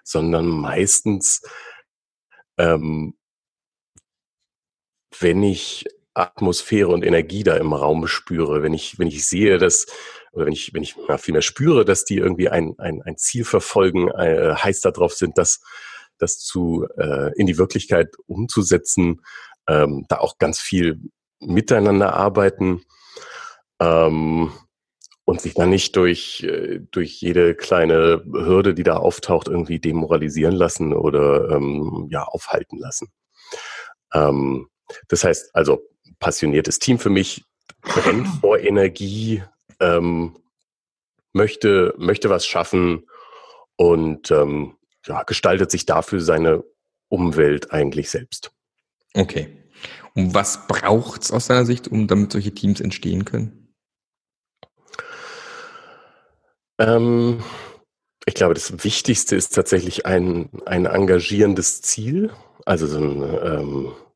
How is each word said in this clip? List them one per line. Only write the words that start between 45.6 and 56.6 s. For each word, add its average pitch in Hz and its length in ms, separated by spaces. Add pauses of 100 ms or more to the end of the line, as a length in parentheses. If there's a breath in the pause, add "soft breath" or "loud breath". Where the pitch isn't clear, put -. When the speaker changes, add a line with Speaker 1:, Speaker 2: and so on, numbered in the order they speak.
Speaker 1:
sich 87 160
dafür 82 340
seine 80 420 (460)
Umwelt 76 600
eigentlich 73 400
selbst. - 400 (640)
Speaker 2:
Okay. 87 420 (560 loud breath)
Und 92 220
was - 320
braucht's 107 640
aus 120 160
deiner 123 180
Sicht, 123 220
um 110 200
damit 101 260
solche 101 200
Teams 101 280
entstehen 92 440
können? - 480 (3000 loud breath)